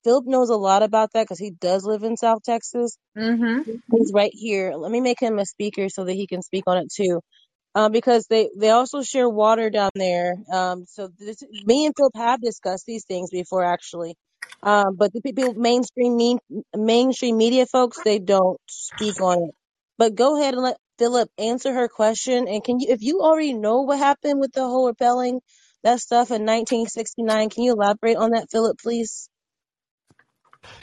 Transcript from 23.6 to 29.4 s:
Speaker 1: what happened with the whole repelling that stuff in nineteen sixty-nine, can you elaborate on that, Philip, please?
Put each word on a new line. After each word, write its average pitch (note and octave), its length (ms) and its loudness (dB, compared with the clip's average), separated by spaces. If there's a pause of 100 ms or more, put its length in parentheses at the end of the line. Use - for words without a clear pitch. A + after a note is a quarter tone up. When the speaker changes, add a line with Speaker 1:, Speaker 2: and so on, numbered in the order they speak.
Speaker 1:
what C#4 180 -2
happened C#4+ 400 0
with C4+ 140 -2
the C4 80 -2
whole B3+ 260 0
repelling B3 540 0 (420)
that A#3+ 160 2
stuff A#3+ 320 0
in G#3+ 140 -2
nineteen A3+ 420 0
sixty-nine, A3 640 -2
can A#3 120 -4
you B3 100 4
elaborate G#3+ 440 2
on A3+ 140 2
that, A3+ 200 -2
Philip, A3+ 280 0
please? A#3 500 -6 (1500)